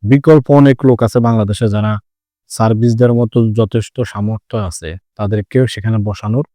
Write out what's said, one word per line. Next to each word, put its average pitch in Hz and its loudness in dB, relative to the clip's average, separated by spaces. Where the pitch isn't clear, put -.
বিকল্প 143 4
অনেক 143 6
লোক 127 4
আছে 113 0
বাংলাদেশে 113 0
যারা 104 -2
সার্ভিস 113 0
দেওয়ার 120 2
মতো 117 -2
যথেষ্ট 110 -2
সামর্থ্য 110 -8
আছে, 87 -8
তাদেরকেও 107 -2
সেখানে 110 -4
বসানোর 107 -4